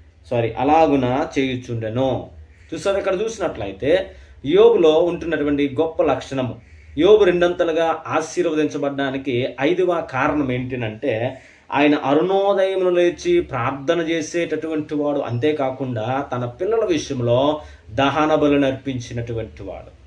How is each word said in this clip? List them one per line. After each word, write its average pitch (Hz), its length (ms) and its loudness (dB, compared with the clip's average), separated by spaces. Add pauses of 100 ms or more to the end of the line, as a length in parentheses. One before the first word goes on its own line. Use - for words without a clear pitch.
(300)
సారీ, 117 220 0
అలాగున 139 720 2 (120)
చేయుచుండెను." 120 880 -2 (480)
చూసారు, 196 240 0
ఇక్కడ 185 260 -2
చూసినట్లయితే 147 880 -2 (360)
యోబులో 175 520 6
ఉంటున్నటువంటి 147 840 0
గొప్ప - 220 0
లక్షణము, 131 520 -2 (440)
యోబు 202 260 8
రెండంతలుగా 170 800 2
ఆశీర్వదించబడ్డానికి 139 1400 -2 (120)
ఐదవ 170 500 0
కారణం 139 420 0
ఏంటినంటే, 123 880 -4 (320)
ఆయన 147 220 4
అరుణోదయమున 190 1000 2
లేచి 175 460 2
ప్రార్థన 139 600 -2
చేసేటటువంటి 156 960 -4
వాడు, 147 240 -2
అంతేకాకుండా 131 1120 -2
తన 123 120 -4
పిల్లల 208 400 -2
విషయంలో 139 760 0 (300)
దహన 139 440 2
బలులు 143 320 4
అర్పించినటువంటి 117 960 -6
వాడు. 87 440 -14